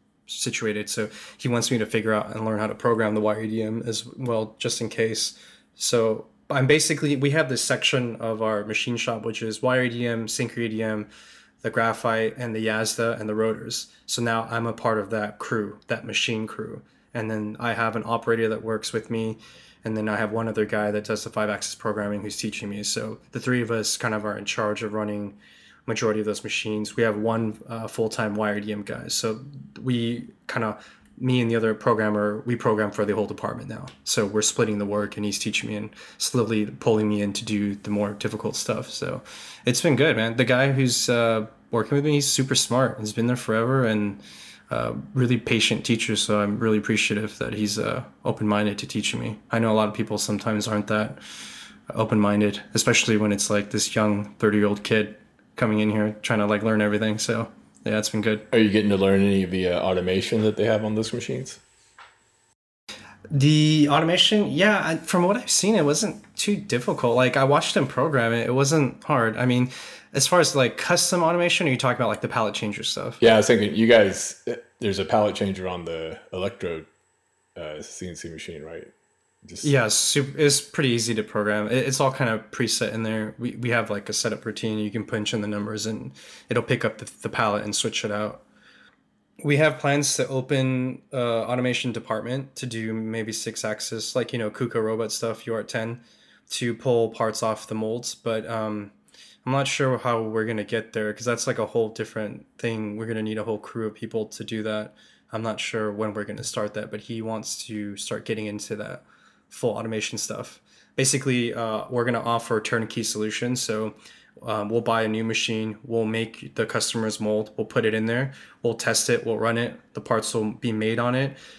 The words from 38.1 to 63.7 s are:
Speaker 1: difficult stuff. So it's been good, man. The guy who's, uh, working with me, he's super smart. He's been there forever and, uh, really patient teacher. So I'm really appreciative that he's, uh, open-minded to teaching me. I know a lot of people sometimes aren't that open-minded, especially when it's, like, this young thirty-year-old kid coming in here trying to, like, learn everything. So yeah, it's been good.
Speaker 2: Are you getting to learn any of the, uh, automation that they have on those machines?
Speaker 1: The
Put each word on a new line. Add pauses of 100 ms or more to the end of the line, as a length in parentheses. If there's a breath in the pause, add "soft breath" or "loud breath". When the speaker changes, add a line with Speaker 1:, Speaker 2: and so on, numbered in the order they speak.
Speaker 1:
difficult
stuff.
So (440 loud breath)
it's
been
good,
man.
The
guy
who's,
uh, (260)
working
with
me,
he's
super
smart.
He's
been
there
forever
and, (500 loud breath)
uh, (220)
really
patient
teacher.
So
I'm
really
appreciative
that
he's,
uh, (220)
open-minded
to
teaching
me. (120)
I
know
a
lot
of
people
sometimes
aren't
that (760 loud breath)
open-minded, (120)
especially
when
it's,
like,
this
young
thirty-year-old
kid (400)
coming
in
here
trying
to,
like,
learn
everything.
So (320)
yeah,
it's
been
good.
Speaker 2:
Are
you
getting
to
learn
any
of
the,
uh,
automation
that
they
have
on
those
machines? (1700 loud breath)
Speaker 1:
The